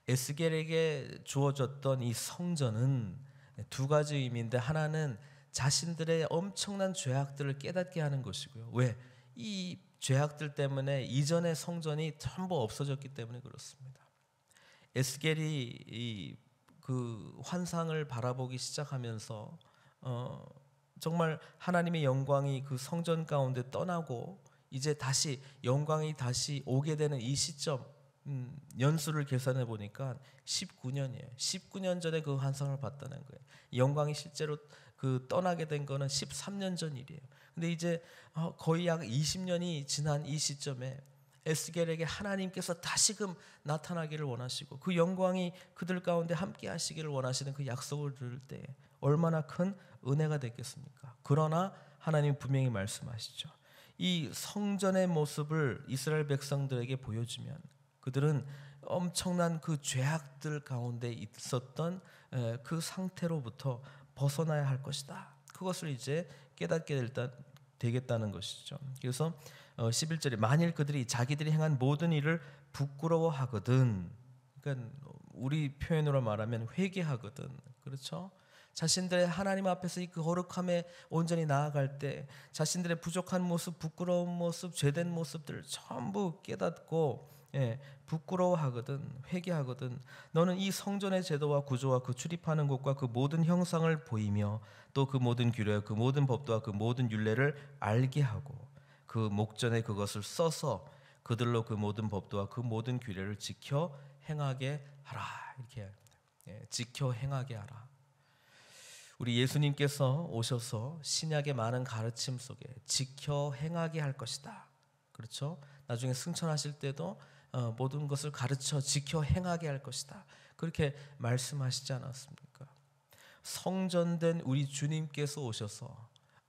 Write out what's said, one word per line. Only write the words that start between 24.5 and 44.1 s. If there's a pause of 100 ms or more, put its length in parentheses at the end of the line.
이제
다시 (220)
영광이
다시
오게
되는
이
시점, (420)
음, (200)
연수를
계산해
보니까 (280)
십구
년이에요.
십구
년
전에
그
환상을
봤다는
거예요. (300)
영광이
실제로 (380)
그
떠나게
된
거는
십삼
년
전
일이에요. (340)
근데
이제, (320)
어,
거의
약
이십
년이
지난
이
시점에 (460)
에스겔에게
하나님께서
다시금 (280)
나타나기를